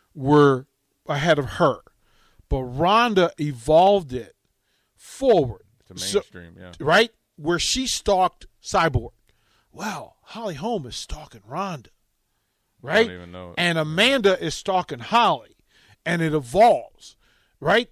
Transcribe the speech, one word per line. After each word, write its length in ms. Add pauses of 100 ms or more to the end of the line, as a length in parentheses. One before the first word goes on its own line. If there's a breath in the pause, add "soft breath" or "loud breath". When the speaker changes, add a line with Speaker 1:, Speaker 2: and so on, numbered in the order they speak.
(140)
Speaker 1:
were 540 (400)
ahead 320
of 120
her. 280 (680)
But 140
Ronda 760
evolved 720
it 220 (600)
forward. 680 (240)
Speaker 2:
To 100
Speaker 1:
So, 220
Speaker 2:
mainstream, 400
yeah. 200
Speaker 1:
right? 320 (240)
Where 240
she 280
stalked 580 (160)
Cyborg. 500 (600)
Well, 500
Holly 340
Holm 300
is 100
stalking 500
Ronda. 440 (920)
Right? 180
Speaker 2:
I 80
don't 80
even 160
know. 260
Speaker 1:
And 200
Amanda 640
is 100
stalking 460
Holly. 560 (500 soft breath)
And 160
it 120
evolves. 840 (440)
Right? 320